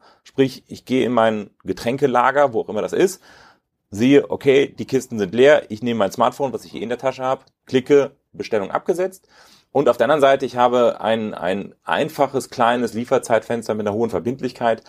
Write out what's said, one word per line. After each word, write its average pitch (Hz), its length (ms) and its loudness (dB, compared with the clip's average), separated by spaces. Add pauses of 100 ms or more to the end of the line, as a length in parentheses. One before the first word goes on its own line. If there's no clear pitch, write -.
(240)
sprich, - 440 -2
ich - 180 -20
gehe 127 200 0
in 123 80 -2
mein 110 360 0 (140)
Getränkelager, 131 880 0
wo 104 80 -2
auch - 80 -8
immer 101 140 -4
das 87 100 -4
ist, 185 300 0 (680)
sehe, 127 380 4
okay, 135 380 2
die - 180 -12
Kisten 123 320 -4
sind 95 160 -2
leer, 135 380 4
ich 113 100 -10
nehme 120 160 -2
mein 98 140 0
Smartphone, 127 420 -2
was 107 100 -8
ich 82 120 -20
eh - 40 -10
in 107 100 -8
der 120 100 -6
Tasche 131 240 -4
hab, 131 220 -4 (200)
klicke, 131 460 2 (220)
Bestellung 101 360 -4
abgesetzt. 185 580 -4 (440)
Und 143 180 2
auf - 80 2
der 113 80 2
anderen 147 160 2
Seite, 135 240 4
ich 123 120 -8
habe 123 440 2
ein, 110 320 -2
ein 95 400 -6 (100)
einfaches, 135 680 -2
kleines 123 420 0
Lieferzeitfenster 117 800 -2
mit 107 140 -4
einer 101 80 -2
hohen 113 160 -2
Verbindlichkeit, 120 760 -4